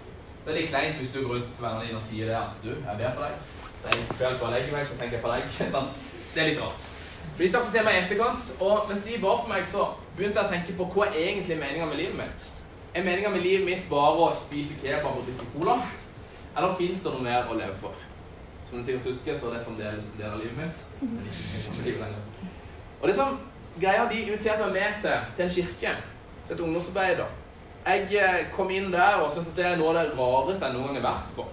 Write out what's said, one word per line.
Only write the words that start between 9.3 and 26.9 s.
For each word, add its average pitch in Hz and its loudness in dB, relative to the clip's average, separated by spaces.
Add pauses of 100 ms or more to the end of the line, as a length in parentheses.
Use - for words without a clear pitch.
for 220 -4
meg, 180 0
så 196 2 (340)
begynte 202 2
jeg - 2
å - 0
tenke 175 -4
på 180 0
hva 208 6
er 156 0
egentlig 175 0
meningen 151 -2
med 143 -2
livet - -2
mitt? - -10 (500)
Er 185 0
meningen 190 2
med 175 2
livet 190 4
mitt 180 -2
bare 147 6
å 156 6 (120)
spise 147 -6
kebab 135 -2
og 120 -6
drikke 123 -8
cola? 160 4 (800)
Eller 185 4
finnes 175 0
det 143 0
noe 127 -2
mer 120 2
å 110 0
leve 98 -4
for? - -10 (720)
Som 123 -8
du 120 -6
sikkert 127 -2
husker, 139 -4
så 123 -4
er 117 -4
det 117 -6
fremdeles 104 -6
en 107 -8
del 104 -6
av 107 -4
livet 113 -6
mitt. 170 -8 (160)
Men 226 -4
ikke - -8
en 107 -6
del 110 -6
av 117 -6
livet 110 -4
lenger. 104 -8 (540)
Og - 0
det 196 4
som 269 2 (400)
greia, 196 6
de 220 0
inviterte 214 2
meg 185 2
med 208 0
til, - 0
til 175 2
en 180 0
kirke, - -2 (540)
til 165 -4
et 170 -2
ungdomsarbeid 180 2